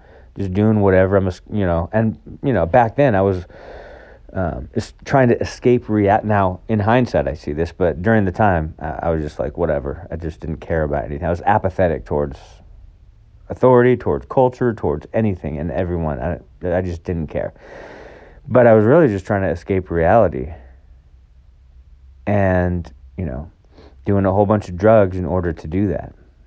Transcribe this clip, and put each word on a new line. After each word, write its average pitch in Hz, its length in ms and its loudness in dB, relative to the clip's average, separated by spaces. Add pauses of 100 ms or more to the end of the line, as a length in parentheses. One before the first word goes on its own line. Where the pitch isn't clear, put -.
(380)
just 98 160 -6
doing 107 260 2
whatever. 95 380 4
I'm 95 80 2
a 92 40 0
s-," - 120 -10 (100)
you 104 140 -2
know, 85 260 -2
and, 110 260 0 (240)
you 139 120 -2
know, 87 120 2
back 113 300 2
then 139 200 2
I 95 60 4
was, 95 240 0 (880)
um, 85 440 -6
es-, - 180 -6 (100)
trying 131 260 2
to 117 100 2
escape 123 500 -2
rea-, 104 340 2
now, 98 460 0
in 110 100 0
hindsight, 107 480 0
I 71 60 -4
see 78 180 -10
this, 80 200 -4
but 85 300 -2
during 107 240 2
the 92 60 -2
time, 87 480 0
I, 76 280 -8
I - 20 0
was 80 120 -2
just 73 160 -10
like, - 200 -6
"Whatever." 76 520 -4
I 85 60 -8
just 80 240 -10
didn't 78 180 -8
care 80 260 -4
about 71 220 -4
anything. 73 200 -8
I 82 40 0
was 87 120 -4
apathetic 92 640 0
towards 71 340 -4 (1120)
authority, 123 480 4
towards 78 300 -4
culture, 127 460 0
towards 82 400 -4
anything 90 460 -2
and 80 100 -4
everyone. 85 500 -4
I, 71 200 -4 (240)
I 90 180 0
just 87 220 -8
didn't 82 240 -6
care. - 260 -6 (960)
But 120 200 4
I 113 60 8
was 107 120 6
really 151 220 6
just 98 180 -2
trying 101 160 -2
to 95 80 -2
escape 90 420 -4
reality 82 600 2 (1700)
and, 90 680 0 (260)
you 92 80 -6
know, 73 260 -10 (540)
doing 98 200 2
a 95 60 4
whole 101 140 4
bunch 101 240 0
of 90 80 -10
drugs 101 400 4
in 90 80 -4
order 87 260 -2
to 82 160 -10
do 95 220 -2
that. - 240 -8 (340)